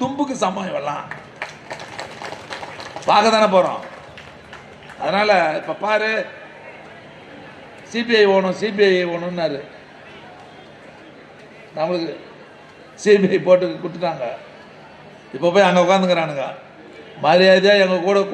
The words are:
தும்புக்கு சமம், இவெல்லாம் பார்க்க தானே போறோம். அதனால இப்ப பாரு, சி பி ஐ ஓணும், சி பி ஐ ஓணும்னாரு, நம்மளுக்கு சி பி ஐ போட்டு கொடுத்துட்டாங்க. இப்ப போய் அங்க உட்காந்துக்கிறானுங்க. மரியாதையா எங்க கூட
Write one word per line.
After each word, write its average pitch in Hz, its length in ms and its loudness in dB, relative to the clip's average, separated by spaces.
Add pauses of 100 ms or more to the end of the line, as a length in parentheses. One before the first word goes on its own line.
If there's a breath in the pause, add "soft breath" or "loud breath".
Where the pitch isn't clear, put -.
தும்புக்கு 269 420 -6
சமம், 185 280 -4
இவெல்லாம் 147 340 -8 (2000)
பார்க்க 220 240 4
தானே 214 220 4
போறோம். 139 260 0 (1200)
அதனால 196 340 2 (240)
இப்ப 156 240 -8
பாரு, 214 260 0 (1800)
சி 233 180 -4
பி 233 140 4
ஐ - 20 6 (120)
ஓணும், 185 260 0
சி 214 80 -2 (100)
பி 202 80 6
ஐ 180 240 4
ஓணும்னாரு, 170 480 -4 (2250)
நம்மளுக்கு 165 340 -4 (920)
சி 202 220 6
பி 175 100 0
ஐ 151 140 -2
போட்டு 180 220 4 (120)
கொடுத்துட்டாங்க. 160 420 -6 (1080)
இப்ப 147 180 -2
போய் 196 160 6
அங்க 180 160 4
உட்காந்துக்கிறானுங்க. 165 640 0 (800)
மரியாதையா 190 560 6
எங்க 185 260 0
கூட 196 80 2 (160)